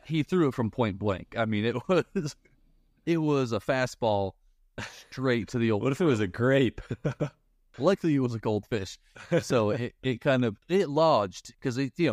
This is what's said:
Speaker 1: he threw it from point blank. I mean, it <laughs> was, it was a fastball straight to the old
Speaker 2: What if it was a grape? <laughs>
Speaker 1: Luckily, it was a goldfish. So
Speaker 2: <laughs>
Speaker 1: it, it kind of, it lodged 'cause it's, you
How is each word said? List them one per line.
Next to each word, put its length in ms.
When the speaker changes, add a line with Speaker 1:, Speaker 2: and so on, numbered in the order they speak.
Speaker 1:
he 180
threw 260
it 60
from 160
point 280
blank. 380
I 80
mean, 200
it 100
<laughs> 140
was, 460
it 140
was 340
a 60
fastball 720
straight 380
to 100
the 120
old 120
Speaker 2:
What 80
if 100
it 40
was 140
a 80
grape? 540
<laughs> 760
Speaker 1:
Luckily, 380
it 40
was 140
a 60
goldfish. 580
So 320
Speaker 2:
<laughs> 20
Speaker 1:
it, 300
it 200
kind 240
of, 120
it 200
lodged 720
'cause 160
it's, 220
you 140